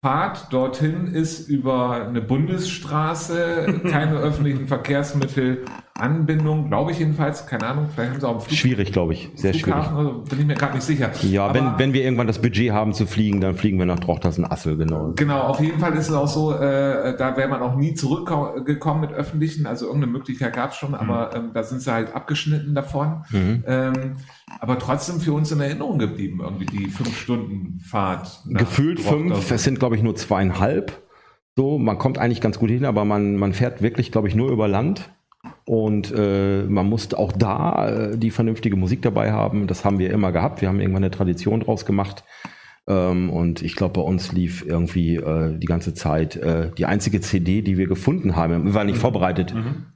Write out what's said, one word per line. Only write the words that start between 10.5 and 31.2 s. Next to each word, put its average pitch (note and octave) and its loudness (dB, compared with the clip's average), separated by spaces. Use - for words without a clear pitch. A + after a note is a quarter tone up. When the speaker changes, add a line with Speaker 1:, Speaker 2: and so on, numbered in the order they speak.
Speaker 1:
grad C3+ 0
nicht C3 -2
sicher. B2+ 0
Speaker 2:
Ja, G2 4
Speaker 1:
Aber G#2+ 0
Speaker 2:
wenn, B2+ 2
wenn C3+ 4
wir C3+ 2
irgendwann A#2+ 2
das A2 0
Budget A#2 2
haben G#2+ 2
zu G#2 2
fliegen, G2+ 2
dann F#2 2
fliegen F#2+ 2
wir F2+ 4
nach F2 2
Drochtersen-Assel, E2+ 0
genau. D#2+ 0
Speaker 1:
Genau, D3 2
auf C3 0
jeden D#3 0
Fall E3 0
ist D3+ 0
es D#3 2
auch C#3+ 2
so, D3+ 0
äh, C3+ 0
da C3 0
wär C3+ 0
man C3 -2
auch B2 0
nie D3 2
zurückko-, D3 -2
gekommen D3 0
mit D3 -4
Öffentlichen, D3+ -2
also A#2+ -4
irgendeine B2+ 0
Möglichkeit B2 -4
gab's B2 -4
schon, C#3+ -6
Speaker 2:
Mhm. C#3 -2
Speaker 1:
aber, A2+ -2
ähm, A#2 -6
da A2+ -2
sind B2+ -6
sie B2+ -2
halt A2+ -2
abgeschnitten D3+ -2
davon. D3+ -2
Speaker 2:
Mhm. G#2+ 2
Speaker 1:
Ähm, C3 0
aber B2 0
trotzdem C#3+ -2
für D3+ 0
uns D3+ 0
in D3+ 2
Erinnerung D#3 -2
geblieben, F#2+ -2
irgendwie F#2 -6
die G2 -4
fünf A2+ -4
Stunden G2 -4
Fahrt F#2+ -4
nach G#2+ -2
Speaker 2:
Gefühlt D#3+ 2
fünf, D#3 2
Speaker 1:
Drochtersen. G2+ 0
Speaker 2:
es - 0
sind, C3+ 2
glaub B2 2
ich, G#2+ 2
nur A2+ 2
zweieinhalb. G2 0